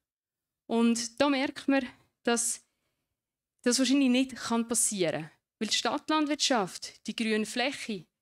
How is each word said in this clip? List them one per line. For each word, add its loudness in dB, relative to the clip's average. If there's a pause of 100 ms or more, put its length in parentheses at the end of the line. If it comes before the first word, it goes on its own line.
(680)
Und 2
da 4
merkt -2
man, 2 (380)
dass -2 (1000)
das 2
wahrscheinlich 4
nicht 0
kann -2
passieren 0
kann. -14 (300)
Weil -4
die -2
Stadtlandwirtschaft, -2
die -8
grüne 0
Fläche -6 (180)